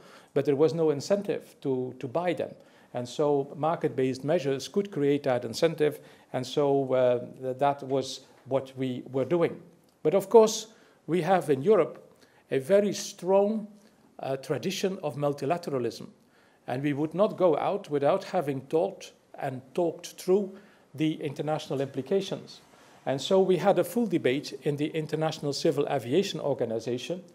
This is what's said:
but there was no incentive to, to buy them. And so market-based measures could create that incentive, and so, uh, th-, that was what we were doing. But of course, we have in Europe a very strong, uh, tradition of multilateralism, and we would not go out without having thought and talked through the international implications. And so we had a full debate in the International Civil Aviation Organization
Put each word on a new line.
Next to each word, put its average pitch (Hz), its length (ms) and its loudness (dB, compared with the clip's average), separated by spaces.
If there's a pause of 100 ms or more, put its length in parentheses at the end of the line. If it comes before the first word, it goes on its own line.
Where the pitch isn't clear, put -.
(340)
but 143 100 2
there 143 120 4
was 151 180 4
no 160 160 2
incentive 147 720 -2
to, 127 360 -2
to 143 80 -8
buy 170 280 -2
them. - 200 -6 (400)
And 123 120 -6
so 147 500 0
market-based 139 680 -2
measures 139 460 0
could 202 240 -2
create 143 320 0
that 123 200 0
incentive, 151 540 0 (340)
and 127 140 -4
so, 139 480 2
uh, 123 240 4 (240)
th-, 127 160 -6
that 139 240 2
was 131 380 -4 (260)
what 131 300 -2
we 127 340 -4
were 131 140 -2
doing. 165 360 0 (420)
But 156 120 4
of 196 160 0
course, 220 380 8 (380)
we 165 160 2
have 170 260 2
in 135 140 2
Europe 180 440 2 (440)
a 135 80 0
very 190 340 4
strong, 202 760 0 (520)
uh, 135 180 -4
tradition 175 680 -4
of 143 140 -6
multilateralism, 143 880 -2 (600)
and 127 160 -4
we 147 100 0
would 156 220 -4
not 208 240 2
go 175 180 6
out 185 320 -2
without 147 360 2
having 143 360 -2
thought - 520 -2 (260)
and 127 240 -6 (100)
talked - 480 -4
through 190 340 0 (400)
the 156 200 0
international 147 680 -4
implications. 139 800 -4 (460)
And 135 120 0
so 190 220 2
we 185 160 4
had 175 220 2
a 170 60 2
full 240 220 -2
debate 147 460 0 (120)
in 147 120 -2
the 147 120 -2
International 151 640 -4
Civil 143 340 0
Aviation 143 520 -2
Organization 123 840 -4 (120)